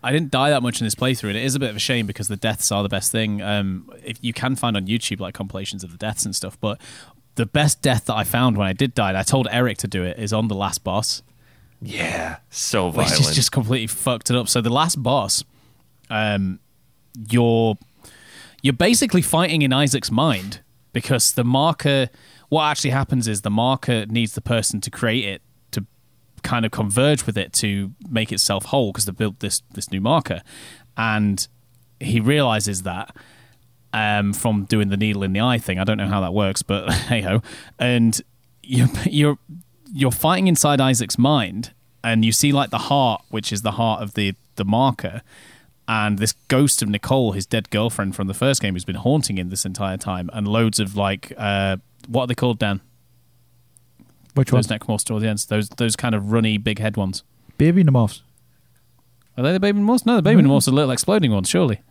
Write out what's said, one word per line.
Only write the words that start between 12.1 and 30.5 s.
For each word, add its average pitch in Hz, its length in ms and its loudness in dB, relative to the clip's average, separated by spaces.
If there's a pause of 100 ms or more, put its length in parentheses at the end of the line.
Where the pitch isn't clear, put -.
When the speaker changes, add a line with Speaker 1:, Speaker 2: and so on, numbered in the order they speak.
Speaker 2:
so - 380 -2
Speaker 1:
Which 82 80 -2 (140)
Speaker 2:
violent. 76 120 2
Speaker 1:
is 76 140 2
just - 180 0
completely 113 360 0
fucked - 420 -4
it 123 60 2
up. 120 120 -2
So 120 140 0
the 117 100 0
last 151 300 0
boss, 117 400 0 (680)
um, 101 500 0 (680)
you're, 113 480 4 (840)
you're 135 100 2
basically 202 500 2
fighting 160 400 2
in 135 100 2
Isaac's 131 400 0
mind 107 480 0 (320)
because - 400 0
the 127 100 0
marker, 139 680 0 (420)
what 151 160 2
actually 147 240 -2
happens 127 360 0
is 107 160 -2
the 107 80 -4
marker 117 560 0
needs 113 280 -2
the - 60 -6
person 110 400 -2
to - 100 -8
create 117 340 -2
it 98 180 -8 (300)
to 101 120 -6 (600)
kind 117 200 0
of 110 60 0
converge 123 560 0
with 107 100 -4
it 98 180 -4
to 101 360 -2 (180)
make 113 220 -2
itself 98 360 -2
whole 120 260 0
'cause 107 120 -4
they 101 60 -6
built 98 300 -4
this, - 220 -4 (100)
this - 180 -10
new 95 100 -4
marker. 113 400 0 (560)